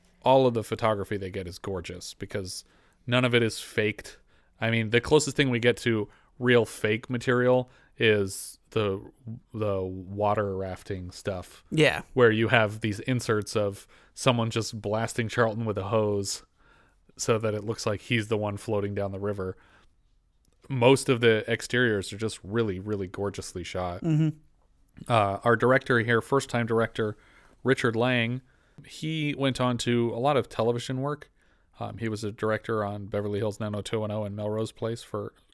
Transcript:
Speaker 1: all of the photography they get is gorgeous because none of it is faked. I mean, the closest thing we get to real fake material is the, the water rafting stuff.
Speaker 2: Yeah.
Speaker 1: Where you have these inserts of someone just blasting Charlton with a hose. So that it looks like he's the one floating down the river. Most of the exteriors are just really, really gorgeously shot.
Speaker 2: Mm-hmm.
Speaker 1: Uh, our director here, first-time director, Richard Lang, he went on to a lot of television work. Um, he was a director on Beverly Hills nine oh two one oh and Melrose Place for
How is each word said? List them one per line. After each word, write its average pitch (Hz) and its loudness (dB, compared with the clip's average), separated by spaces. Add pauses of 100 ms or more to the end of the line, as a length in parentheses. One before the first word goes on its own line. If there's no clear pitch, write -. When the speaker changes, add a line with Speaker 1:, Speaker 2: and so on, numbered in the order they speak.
(240)
Speaker 1:
all 131 6
of 117 2
the 110 -2
photography 107 -2
they 95 -8
get 92 -8
is 87 -14
gorgeous 87 -8
because - -8 (420)
none 123 0
of 120 2
it 117 6
is 110 -2
faked. - -4 (420)
I 113 0
mean, 113 0
the 120 4
closest 147 2
thing 139 2
we 120 0
get 117 4
to 110 0 (300)
real 123 6
fake 110 -4
material 123 2 (300)
is 104 2 (140)
the, 101 0 (540)
the 104 -2
water 98 -2
rafting 92 -8
stuff. - -10
Speaker 2:
Yeah. 143 4 (140)
Speaker 1:
Where 120 8
you 110 2
have 110 4
these 107 -2
inserts 113 -2
of 101 -2 (300)
someone 117 2
just 113 -4
blasting 110 -2
Charlton 113 0
with 107 -2
a 95 -4
hose. 104 0 (800)
So 117 2
that 107 0
it 104 -6
looks 107 -6
like 104 -2
he's 113 -2
the 110 0
one 104 -4
floating 101 -2
down 98 -4
the 98 -10
river. 98 -4 (1120)
Most 131 6
of 123 2
the 110 6
exteriors 117 0
are 101 -12
just 107 -6
really, 101 -2
really 98 -4
gorgeously 92 -6
shot. 90 -6
Speaker 2:
Mm-hmm. 156 2 (800)
Speaker 1:
Uh, 101 2
our 117 6
director 123 4
here, 113 2
first-time 123 0
director, 113 0 (460)
Richard 123 2
Lang, 120 0 (440)
he 156 -4
went 135 0
on 123 2
to 120 2
a 113 -6
lot 139 2
of 113 0
television 120 -2
work. 147 -6 (500)
Um, 107 -8
he 113 -4
was 107 -6
a 104 -4
director 107 -2
on 101 -6
Beverly 104 -2
Hills 107 -4
nine 107 -4
oh 104 -4
two 110 -4
one 107 -4
oh 107 -4
and 101 -8
Melrose 107 -4
Place 113 -6
for 104 -8 (200)